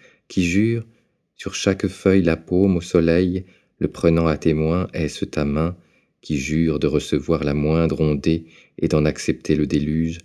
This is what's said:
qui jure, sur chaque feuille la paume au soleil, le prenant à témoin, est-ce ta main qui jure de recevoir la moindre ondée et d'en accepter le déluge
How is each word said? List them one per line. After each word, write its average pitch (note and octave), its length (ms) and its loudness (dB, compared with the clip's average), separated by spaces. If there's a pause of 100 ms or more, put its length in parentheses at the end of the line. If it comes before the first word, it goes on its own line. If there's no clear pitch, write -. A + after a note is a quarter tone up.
(280)
qui - 160 -2
jure, A2 420 0 (500)
sur - 180 -10
chaque G2 340 -2
feuille F#2+ 360 2
la E2 120 2
paume F#2 420 2
au E2+ 40 -4
soleil, F2+ 640 2 (320)
le D#2+ 100 -2
prenant E2 380 2
à D#2+ 120 2
témoin, D#2+ 560 0
est-ce D#2+ 300 -4
ta D2+ 220 -2
main D#2 320 -2 (440)
qui D2+ 160 -4
jure D2+ 420 -2
de D2+ 80 2
recevoir D2+ 560 -2
la C#2+ 100 0
moindre D#2 480 0
ondée D#2 460 0 (320)
et E2+ 80 4
d'en D2+ 180 2
accepter - 500 -2
le D2 120 0
déluge D#2 580 -2